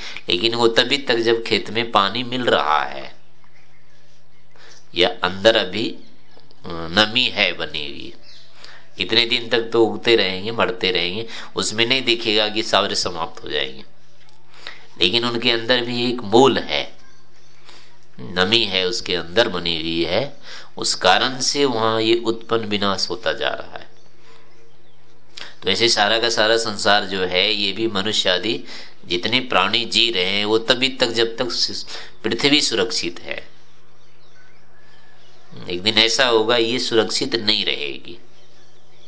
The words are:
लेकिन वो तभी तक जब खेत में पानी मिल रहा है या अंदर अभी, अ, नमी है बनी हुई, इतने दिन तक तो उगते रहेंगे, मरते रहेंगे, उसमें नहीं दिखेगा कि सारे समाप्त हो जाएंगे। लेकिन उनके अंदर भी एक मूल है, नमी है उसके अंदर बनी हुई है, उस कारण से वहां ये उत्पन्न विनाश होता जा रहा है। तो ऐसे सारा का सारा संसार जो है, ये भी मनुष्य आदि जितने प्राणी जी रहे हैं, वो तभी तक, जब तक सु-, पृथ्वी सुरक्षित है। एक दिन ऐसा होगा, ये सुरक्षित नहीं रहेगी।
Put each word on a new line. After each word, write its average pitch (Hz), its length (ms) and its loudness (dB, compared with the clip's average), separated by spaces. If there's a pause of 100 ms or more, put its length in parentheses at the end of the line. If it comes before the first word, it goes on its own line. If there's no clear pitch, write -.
(300)
लेकिन 110 260 2
वो 120 120 6
तभी 120 300 2
तक 127 180 0
जब 113 280 2
खेत 101 260 0
में 113 220 -2
पानी 101 320 4
मिल 127 220 -4
रहा 76 380 4
है 69 320 -8 (1800)
या 85 280 4
अंदर 95 320 4
अभी, 104 360 0
अ, - 760 -8
नमी 98 580 0
है 98 280 2
बनी 80 340 -6
हुई, - 260 -8 (880)
इतने 104 260 2
दिन 117 240 -2
तक 113 240 2
तो 113 120 6
उगते 104 300 4
रहेंगे, 95 360 2
मरते 95 400 0
रहेंगे, 90 360 -2 (280)
उसमें 101 300 0
नहीं 131 180 2
दिखेगा 107 460 2
कि 104 140 0
सारे 101 320 4
समाप्त 85 480 -4
हो 80 60 -8
जाएंगे। 67 360 -4 (1160)
लेकिन 113 240 4
उनके 120 260 0
अंदर 117 300 2
भी 120 320 0
एक - 80 -4
मूल 110 360 6
है, 78 400 -2 (1200)
नमी 110 440 2
है 95 220 0
उसके 90 300 -2
अंदर 87 320 2
बनी 85 340 -2
हुई 82 220 0
है, 101 340 0 (400)
उस - 180 0
कारण 117 440 4
से 143 260 2
वहां 113 360 2
ये 113 140 6 (100)
उत्पन्न 113 400 0
विनाश 101 440 0
होता 80 240 0
जा 71 160 -2
रहा - 280 -6
है। - 80 -10 (1800)
तो 90 60 0
ऐसे 110 200 4
सारा 110 300 4
का 117 100 2
सारा 113 280 4
संसार 104 480 2
जो 95 200 0
है, 92 280 2
ये 101 180 0
भी 110 160 0
मनुष्य 101 420 0
आदि 92 340 0 (420)
जितने 107 340 0
प्राणी 110 460 2
जी 113 260 2
रहे 90 140 0
हैं, 101 200 0
वो 110 120 4
तभी 127 320 2
तक, 127 180 0
जब 113 300 0
तक 123 140 -2
सु-, - 360 -2 (360)
पृथ्वी 143 380 4
सुरक्षित 90 580 0
है। - 300 -8 (2250)
एक 87 120 -2
दिन 104 160 2
ऐसा 113 280 6
होगा, 117 320 6
ये 117 220 2
सुरक्षित 120 560 2
नहीं 104 300 0
रहेगी। 69 540 -4 (880)